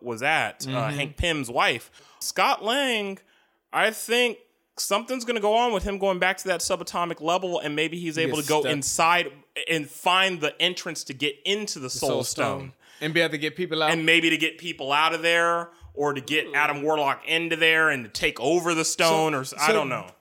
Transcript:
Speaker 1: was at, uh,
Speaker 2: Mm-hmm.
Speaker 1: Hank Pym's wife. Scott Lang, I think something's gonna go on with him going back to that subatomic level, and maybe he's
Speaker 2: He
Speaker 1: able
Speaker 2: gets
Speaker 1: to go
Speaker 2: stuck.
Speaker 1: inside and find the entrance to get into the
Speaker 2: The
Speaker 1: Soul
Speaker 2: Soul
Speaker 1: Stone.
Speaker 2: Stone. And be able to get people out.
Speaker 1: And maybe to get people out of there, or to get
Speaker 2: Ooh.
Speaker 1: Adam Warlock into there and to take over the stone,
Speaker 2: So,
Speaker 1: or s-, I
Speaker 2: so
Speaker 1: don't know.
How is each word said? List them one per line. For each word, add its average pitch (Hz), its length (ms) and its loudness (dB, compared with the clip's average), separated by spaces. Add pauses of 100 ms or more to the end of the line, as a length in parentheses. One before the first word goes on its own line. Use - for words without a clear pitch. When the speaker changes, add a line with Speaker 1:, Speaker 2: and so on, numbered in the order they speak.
Speaker 1:
was 117 240 -6
at, 139 420 0
uh, 131 40 -6
Speaker 2:
Mm-hmm. 120 260 -2
Speaker 1:
Hank 143 200 -6
Pym's 151 340 -2
wife. 165 380 0 (320)
Scott 202 440 0
Lang, 220 540 -2 (540)
I 196 200 2
think 233 460 0 (380)
something's 233 480 -2
gonna 233 140 -2
go 208 160 2
on 240 180 4
with 185 120 0
him 202 140 -4
going 190 200 0
back 185 200 2
to - 100 -6
that 170 140 0
subatomic 175 580 -4
level, 175 400 0
and 147 160 -4
maybe 160 200 0
he's 170 200 -6
Speaker 2:
He 160 60 0
Speaker 1:
able 151 160 0
Speaker 2:
gets 143 100 -4
Speaker 1:
to 151 60 2
go 156 80 4
Speaker 2:
stuck. 135 100 0
Speaker 1:
inside 165 600 2 (380)
and 151 180 0
find 185 520 0
the 147 200 -2
entrance 175 440 -2
to 139 100 -12
get 139 300 -2
into 202 340 -4
the 139 60 -10
Speaker 2:
The 123 60 -8
Speaker 1:
Soul 139 180 -2
Speaker 2:
Soul 135 160 0
Speaker 1:
Stone. 113 340 -2
Speaker 2:
Stone. 135 140 -14 (280)
And 156 140 -4
be 170 60 4
able 160 120 2
to 156 60 -4
get 151 160 -4
people 160 300 -2
out. 156 80 4
Speaker 1:
And 165 120 0
maybe 165 260 6
to 160 60 4
get 156 220 -2
people 151 320 -8
out 156 240 4
of 160 80 -4
there, 170 480 2 (240)
or 143 200 0
to 135 80 -6
get 151 240 -2
Speaker 2:
Ooh. 143 80 -8
Speaker 1:
Adam 147 260 2
Warlock 147 480 0
into 165 260 0
there 160 360 4
and 131 120 -2
to 104 80 -14
take - 300 -2
over 165 320 2
the 160 120 0
stone, 160 500 2
Speaker 2:
So, 135 40 -2
Speaker 1:
or - 40 -2
s-, 131 180 -10
I 151 60 2
Speaker 2:
so 160 80 6
Speaker 1:
don't 147 160 0
know. 107 160 -6 (140)